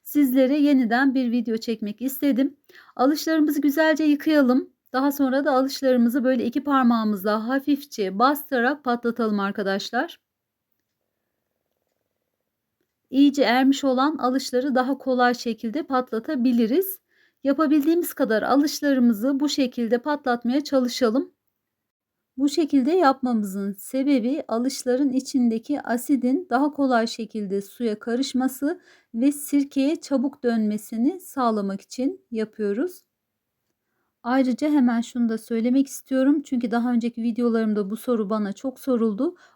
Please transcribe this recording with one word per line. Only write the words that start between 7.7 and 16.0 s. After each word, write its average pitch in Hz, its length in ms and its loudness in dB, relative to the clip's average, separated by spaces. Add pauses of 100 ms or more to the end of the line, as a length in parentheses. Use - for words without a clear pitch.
bastırarak 269 680 0
patlatalım 233 560 -2
arkadaşlar. 196 800 -4 (3000)
İyice 277 320 4
ermiş 262 420 2
olan 269 320 0
alışları 254 580 -2
daha 254 240 0
kolay 247 360 0
şekilde 233 480 -6
patlatabiliriz. 254 1160 -2 (460)